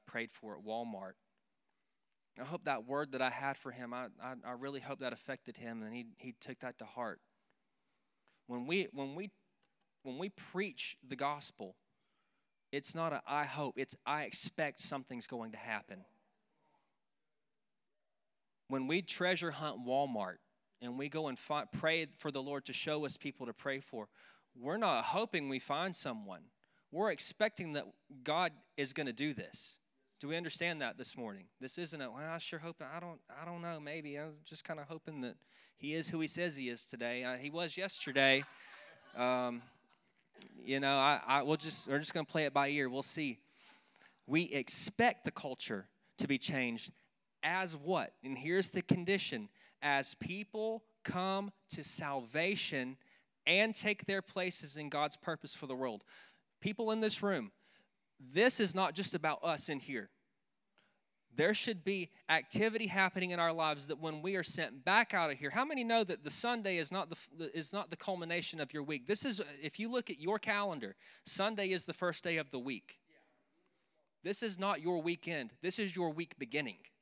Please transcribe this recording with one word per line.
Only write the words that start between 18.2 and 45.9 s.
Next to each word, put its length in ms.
When 200
we 160
treasure 480
hunt 360
Walmart 500
and 160
we 120
go 180
and 100
fi-, 360
pray 420
for 160
the 100
Lord 260
to 60
show 320
us 120
people 300
to 60
pray 280
for, 280
we're 200
not 280
hoping 420
we 100
find 360
someone. 480
We're 180
expecting 640
that 120
God 300
is 160
gonna 200
do 220
this. 440
Do 80
we 80
understand 460
that 160
this 180
morning? 300
This 180
isn't 220
a, 100
"Well, 200
I 80
sure 220
hope, 200
I 200
don't, 200
I 20
don't 160
know, 200
maybe. 380
I 80
was 80
just 200
kinda 240
hoping 340
that 120
he 180
is 160
who 100
he 80
says 280
he 120
is 160
today. 400
Uh, 120
he 140
was 260
yesterday." 680
Um, 460
you 140
know, 180
I, 300
I, 160
we'll 140
just, 320
we're 100
just 160
gonna 100
play 200
it 100
by 140
ear. 200
We'll 140
see. 380
We 160
expect 800
the 80
culture 540